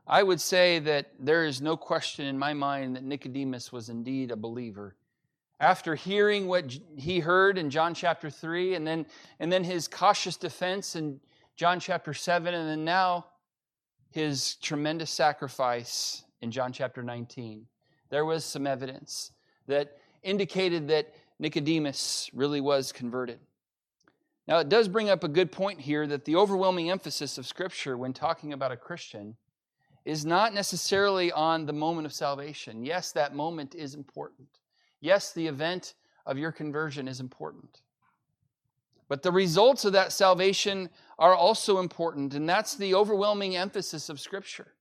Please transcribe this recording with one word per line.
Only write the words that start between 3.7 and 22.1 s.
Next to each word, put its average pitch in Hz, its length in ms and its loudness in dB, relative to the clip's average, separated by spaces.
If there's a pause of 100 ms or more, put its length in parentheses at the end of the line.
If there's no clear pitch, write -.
was 120 160 -10
indeed 120 440 -6
a 113 40 -4
believer. 107 640 -10 (640)
After 165 360 2
hearing 202 520 2
what 180 200 0
J-, 131 140 -12 (160)
he 170 220 -2
heard 185 380 4
in 156 120 -2
John 160 240 2
chapter 160 360 -2
three, 180 460 -4
and 156 100 -4
then, 160 200 -2 (340)
and 165 120 -2
then 185 120 4
his 175 240 -4
cautious 185 480 2
defense 180 640 -6
in 151 240 -6 (340)
John 175 240 2
chapter 165 340 -4
seven, 175 400 0
and 165 140 -4
then 156 160 -2
now 175 440 2 (840)
his 151 460 -2
tremendous 156 540 -4
sacrifice 131 1120 -2 (180)
in 117 100 -6
John 127 220 -4
chapter 127 280 -6
nineteen, 120 640 -12 (440)
there 147 160 0
was 160 180 -2
some 139 240 -6
evidence 131 640 -8 (360)
that 143 320 -2 (220)
indicated 185 680 0
that 151 240 2 (260)
Nicodemus 151 920 -2